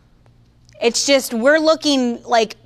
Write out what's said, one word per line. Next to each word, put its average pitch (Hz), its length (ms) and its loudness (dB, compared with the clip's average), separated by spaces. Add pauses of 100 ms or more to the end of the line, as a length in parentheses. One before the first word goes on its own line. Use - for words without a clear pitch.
(800)
It's 233 260 -2
just 277 260 0
we're 269 280 2
looking, 285 640 0
like, 220 420 -2